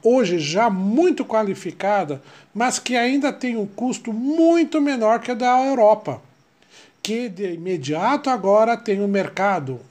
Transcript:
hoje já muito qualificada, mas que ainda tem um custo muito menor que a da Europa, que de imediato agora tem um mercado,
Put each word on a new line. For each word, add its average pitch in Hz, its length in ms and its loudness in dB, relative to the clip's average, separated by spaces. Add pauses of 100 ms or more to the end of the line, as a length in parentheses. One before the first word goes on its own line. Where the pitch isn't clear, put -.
hoje 226 380 4
já 170 280 0
muito 226 560 0
qualificada, 190 960 -2 (320)
mas 247 280 -2
que 247 160 -4
ainda 262 360 0
tem 247 240 -6
um 208 100 -4
custo 226 460 -6
muito 320 680 2
menor 233 400 2
que 233 100 -8
a 247 40 -2
da 247 300 2
Europa, 214 560 2 (800)
que 233 280 -4
de 185 260 -6
imediato 175 720 -2
agora 220 480 2
tem 208 240 -2
um 202 80 -2
mercado, 185 680 -2 (120)